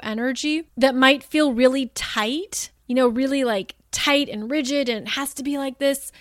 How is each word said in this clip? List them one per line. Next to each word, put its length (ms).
energy 720
that 200
might 280
feel 300
really 420
tight, 760
you 80
know, 120
really, 380
like, 300
tight 360
and 240
rigid 380
and 180
it 40
has 220
to 100
be 140
like 200
this. 440